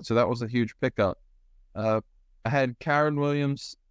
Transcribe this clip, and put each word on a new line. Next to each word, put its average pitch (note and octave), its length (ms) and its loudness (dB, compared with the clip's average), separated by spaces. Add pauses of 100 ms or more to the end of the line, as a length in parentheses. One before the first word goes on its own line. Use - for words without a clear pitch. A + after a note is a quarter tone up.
so - 120 -2
that A#2 140 4
was A#2 140 -4
a A2+ 60 -4
huge A#2 320 -2
pickup. A2 380 0 (560)
Uh, A2 260 0 (440)
I A2+ 60 -4
had B2+ 280 0
Kyren D3 400 2
Williams C#3+ 580 -2 (140)